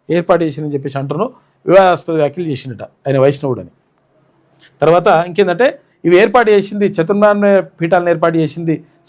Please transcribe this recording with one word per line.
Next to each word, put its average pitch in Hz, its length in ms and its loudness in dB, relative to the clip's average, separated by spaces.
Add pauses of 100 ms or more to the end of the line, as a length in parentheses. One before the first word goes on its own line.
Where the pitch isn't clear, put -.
ఏర్పాటు 175 340 0
చేసిందని 151 300 -6
చెప్పేసి 139 240 -8
అంటున్నారు. 147 360 -6 (320)
వివాదాస్పద 175 480 2
వ్యాఖ్యలు 156 340 -4
చేసినట 127 360 -10
ఆయన 135 360 -4
వైష్ణవుడని. 135 500 -2 (1120)
తర్వాత 170 260 4
ఇంకేందంటే 180 720 0 (260)
ఇవి 175 120 4
ఏర్పాటు 220 340 4
చేసింది, 202 340 0
చతుర్నారాయణ 202 720 2
పీఠాలను 175 500 -2
ఏర్పాటు 165 280 0
చేసింది 160 460 -4 (260)